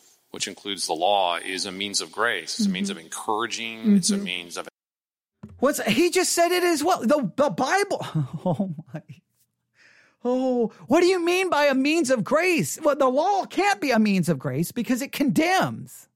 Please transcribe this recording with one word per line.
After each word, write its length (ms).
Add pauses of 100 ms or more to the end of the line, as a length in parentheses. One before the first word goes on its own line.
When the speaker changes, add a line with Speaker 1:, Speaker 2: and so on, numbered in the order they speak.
(320)
Speaker 1:
which 160
includes 400
the 60
law, 420
is 300
a 60
means 280
of 120
grace. 480
It's 80
a 40
means 180
Speaker 2:
Mm-hmm. 100
Speaker 1:
of 40
encouraging. 960
It's 120
a 60
Speaker 2:
Mm-hmm. 80
Speaker 1:
means 340
of 120 (880)
Speaker 2:
What's, 240
he 280
just 200
said 220
it 100
as 180
well. 200
The, 340
the 140
Bible. 600
<laughs> 360
Oh, 280 (200)
my. 80 (1200)
Oh, 440 (200)
what 140
do 60
you 120
mean 300
by 160
a 100
means 340
of 140
grace? 580
Well, 140
the 140
law 360
can't 360
be 100
a 80
means 300
of 100
grace 320
because 300
it 100
condemns. 1040